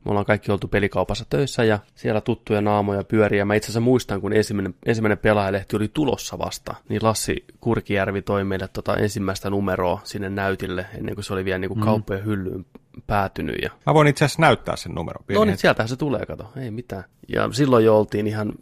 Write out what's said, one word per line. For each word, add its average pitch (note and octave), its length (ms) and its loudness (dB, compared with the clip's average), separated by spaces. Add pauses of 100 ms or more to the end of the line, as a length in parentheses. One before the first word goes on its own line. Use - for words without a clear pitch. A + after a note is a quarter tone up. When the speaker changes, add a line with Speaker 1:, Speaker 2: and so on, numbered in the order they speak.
Speaker 1:
Me G#2 60 -2
ollaan G2+ 140 0
kaikki G#2+ 260 0
oltu G2+ 160 -2
pelikaupassa G2+ 640 -2
töissä C#3 340 0
ja G#2+ 160 4 (160)
siellä A2 260 -2
tuttuja G#2+ 400 0
naamoja G2+ 420 2
pyörii. G#2 360 2
Ja G2+ 60 0
mä G#2 100 2
itse G#2+ 100 0
asiassa A2 140 -4
muistan, A#2 420 2
kun G2 120 -4
ensimmäinen, G2+ 420 0 (100)
ensimmäinen A2 320 2
pelaajalehti G2+ 580 0
oli G#2 180 0
tulossa - 440 -2
vasta, - 380 -8 (140)
niin G#2+ 140 -2
Lassi - 420 0 (140)
Kurkijärvi G2+ 640 0
toi G2+ 220 0
meille F#2+ 240 -4
tota G2+ 300 -4
ensimmäistä G2 520 -2
numeroa F#2+ 540 0
sinne G2 260 -8
näytille, F#2+ 560 -4 (120)
ennen G#2+ 180 -8
kuin G2+ 100 -10
se - 80 -8
oli F#2+ 120 -4
vielä F#2 140 -2
niinku F#2+ 160 -6
Speaker 2:
Mm. A2 60 -2
Speaker 1:
kauppojen G#2 440 0
hyllyyn F#2+ 400 -4 (420)
päätynyt. F#2+ 540 -2
Ja - 80 -4 (160)
Speaker 3:
Mä D3 80 2
voin D3+ 140 6
itse D3 180 2
asiassa D3 160 0
näyttää C#3+ 340 4
sen - 160 -10
numeron. - 360 -8
Pieni G3+ 120 2
Speaker 1:
No A3 60 6
niin, G#3 40 4
Speaker 3:
hetki. G3 120 -2
Speaker 1:
sieltähän A#2+ 280 2
se B2+ 60 -4
tulee, B2 300 -2
kato. - 260 -12 (100)
Ei A#2+ 100 -8
mitään. G#2 320 -10 (240)
Ja A2 240 0
silloin A#2+ 340 4
jo A2 120 8
oltiin G#2+ 300 0
ihan G#2+ 340 -4